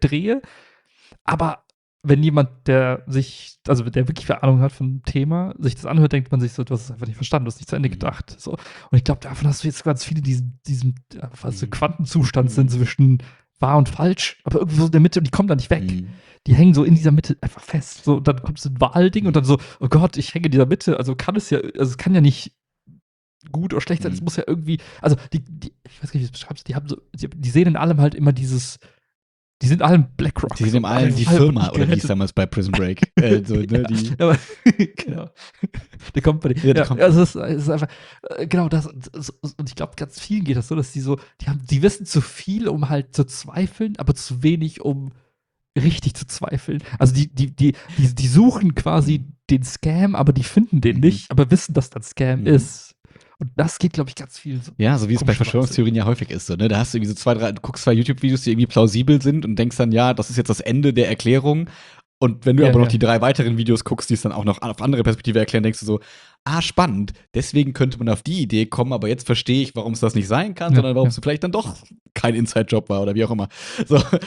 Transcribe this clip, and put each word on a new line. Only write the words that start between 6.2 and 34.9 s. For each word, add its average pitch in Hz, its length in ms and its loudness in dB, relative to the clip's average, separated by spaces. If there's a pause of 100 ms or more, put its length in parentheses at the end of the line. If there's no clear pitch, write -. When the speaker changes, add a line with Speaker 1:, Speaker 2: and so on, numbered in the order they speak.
Speaker 1:
man 131 100 0
sich 120 120 -4
so, 135 100 -6
"Du 131 100 -8
hast 117 120 -6
es 127 60 -14
einfach 113 140 -12
nicht 110 120 -10
verstanden, 139 280 -2
du 117 60 -8
hast - 80 -12
nicht - 100 -18
zu - 60 -6
Ende 135 140 -2
Speaker 2:
Mhm. 92 40 -12
Speaker 1:
gedacht." - 460 -8
So. - 140 -12
Und - 440 -2
ich 127 60 4
glaub, 143 180 -2
davon 135 260 -6
hast 143 160 -2
du 151 40 -2
jetzt - 160 -8
ganz 147 200 -2
viele, 156 180 -4
die 135 100 -2
diesen, 123 340 -4
diesen, 127 300 -2 (180)
äh, - 140 -14 (140)
was 98 180 -8
so 110 80 -6
Speaker 2:
Mhm. 104 40 -10
Speaker 1:
Quantenzustand 143 800 -2
sind 131 220 2
Speaker 2:
Mhm. 123 40 -2
Speaker 1:
zwischen 127 480 2 (360)
wahr 139 180 2
und 139 120 4
falsch, - 540 -2
aber - 160 -2
irgendwo 156 200 -2
so 160 80 4
in 160 60 -2
der 160 80 8
Mitte, 180 180 4
und 160 60 -2
die 127 60 -2
kommen 196 160 -2
da 160 80 2
nicht 127 140 -4
weg. 156 140 0
Speaker 2:
Mhm. 92 240 -4 (400)
Speaker 1:
Die 127 80 6
hängen 165 180 8
so 143 100 4
in 165 120 6
dieser 160 160 4
Mitte 151 300 2
einfach - 200 -8
fest. - 420 -8
So, 143 160 2
dann 135 220 0
kommt 147 180 -8
so 143 120 -6
ein 127 100 -2
Wahlding 185 460 2
und 160 60 0
Speaker 2:
Mhm. - 20 -
Speaker 1:
dann 143 80 2
so, 135 160 4 (200)
"Oh 131 80 -2
Gott, 160 300 2
ich - 160 -6
hänge 170 140 -4
in 151 40 0
dieser 131 140 4
Mitte." 156 320 -2
Also 127 180 -4
kann 185 200 -6
es - 160 -4
ja, 143 80 0
also - 320 -4
es 127 80 -12
kann 185 160 0
ja 170 60 6
nicht - 320 2 (960)
gut 160 220 -6
oder - 80 -2
schlecht 170 200 -4
sein, - 100 -6
es 92 100 -8
Speaker 2:
Mhm. 165 40 -6
Speaker 1:
muss 170 120 -6
ja - 100 -6
irgendwie, 160 320 -4 (220)
also 151 140 4 (180)
die, 160 120 -4
die, - 280 -18 (140)
ich - 140 -20
weiß 147 100 -12
gar - 20 -20
nicht, - 0 -
wie 147 60 -2
ich 127 60 -4
es 120 60 -8
beschreibst, - 360 -16
die 127 60 -8
haben 147 160 -8
so, - 80 -10 (160)
die, - 160 -10
die 131 220 -6
sehen 170 160 4
in 160 80 2
allem 156 260 2
halt 147 140 2
immer 147 180 2
dieses, 131 460 -6 (800)
die 123 60 2
sind 170 160 2
allem 156 240 6 (100)
BlackRock. - 380 -4
Speaker 2:
Die 110 140 0
sind 120 100 2
in 107 60 -4
allem 127 300 2
die 117 120 0
Speaker 1:
Alle 170 100 6
Speaker 2:
Firma, 127 320 4
oder - 120 -2
wie - 0 -
Speaker 1:
gerettet. - 200 2
Speaker 2:
hieß - 60 -6
damals 98 260 0
bei 95 140 0
Prison 95 260 -2
Break? 92 440 0
Äh, 107 280 4
so, 110 100 -2
Speaker 1:
<laughs> - 20 2
Speaker 2:
ne, 101 100 -2
Speaker 1:
Ja, 120 160 0
Speaker 2:
die 113 340 -2
Speaker 1:
aber, 165 200 4 (280)
<laughs> 247 120 4 (200)